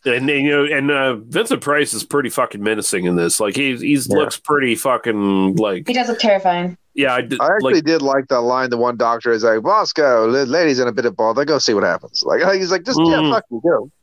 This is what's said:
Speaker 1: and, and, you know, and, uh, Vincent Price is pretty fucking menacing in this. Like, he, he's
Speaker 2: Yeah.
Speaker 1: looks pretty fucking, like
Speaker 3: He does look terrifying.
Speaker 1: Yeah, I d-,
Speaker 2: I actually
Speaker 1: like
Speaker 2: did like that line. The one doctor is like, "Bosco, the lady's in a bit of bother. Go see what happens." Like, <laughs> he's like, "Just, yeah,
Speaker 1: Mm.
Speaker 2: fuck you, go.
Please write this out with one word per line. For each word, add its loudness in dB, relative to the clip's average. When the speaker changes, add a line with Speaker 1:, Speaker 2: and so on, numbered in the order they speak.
Speaker 1:
and, 0
and, 0
you 2
know, 2
and, 0
uh, 0
Vincent -4
Price 0
is -8
pretty -2
fucking -4
menacing -2
in 0
this. 0
Like, -2
he, -2
he's -2
Speaker 2:
Yeah. 2
Speaker 1:
looks -2
pretty 0
fucking, 0
like -2
Speaker 3:
He -2
does -2
look -4
terrifying. 0
Speaker 1:
Yeah, 0
I 0
d-, -6
Speaker 2:
I 2
actually 2
Speaker 1:
like 2
Speaker 2:
did 2
like 0
that 2
line. 0
The -2
one 0
doctor 0
is 0
like, 2
"Bosco, 2
the 2
lady's 2
in 0
a -4
bit -2
of -2
bother. 0
Go 0
see 0
what 2
happens." -4
Like, 2
<laughs> 2
he's -2
like, -2
"Just, -2
yeah, 4
Speaker 1:
Mm. 0
Speaker 2:
fuck -2
you, -10
go. 0